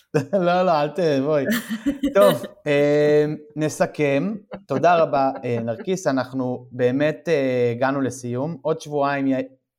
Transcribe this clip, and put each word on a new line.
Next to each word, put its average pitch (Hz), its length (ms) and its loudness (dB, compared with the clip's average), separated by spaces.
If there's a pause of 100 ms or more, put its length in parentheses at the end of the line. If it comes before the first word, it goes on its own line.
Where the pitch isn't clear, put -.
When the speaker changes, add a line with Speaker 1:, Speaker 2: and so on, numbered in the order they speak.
(140)
Speaker 1:
<laughs> 175 320 0
לא, 180 160 2
לא, 165 200 2
אל 151 60 -2
ת-, 151 340 0
בואי. 143 220 0 (360)
Speaker 2:
<laughs> 277 340 -4
Speaker 1:
טוב, 196 280 6 (240)
אה, 147 580 4 (320)
נסכם. 156 760 -2 (320)
תודה 156 300 2
רבה, 139 340 2 (140)
אה, 120 200 -2
נרקיס, 139 420 -4
אנחנו 127 640 -4
באמת, 139 560 0
אה, 127 420 2
הגענו 131 300 0
לסיום. 127 640 -6
עוד 156 180 -4
שבועיים 139 460 -2
יה-, 131 120 0 (400)